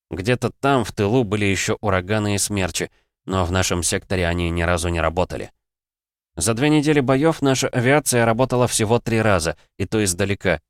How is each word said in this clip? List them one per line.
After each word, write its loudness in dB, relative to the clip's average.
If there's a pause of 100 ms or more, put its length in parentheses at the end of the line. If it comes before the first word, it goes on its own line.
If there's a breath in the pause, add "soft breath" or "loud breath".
(120)
Где-то -2
там, 0
в -12
тылу, 0
были -2
еще 0
«Ураганы» 0
и -2
«Смерчи», -4 (340)
но 0
в -2
нашем 0
секторе -2
они -2
ни -2
разу 0
не -2
работали. -2 (840)
За -2
две 2
недели 4
боев 2
наша 0
авиация 2
работала 2
всего 2
три -2
раза, 2 (200 soft breath)
и -4
то 0
издалека, 0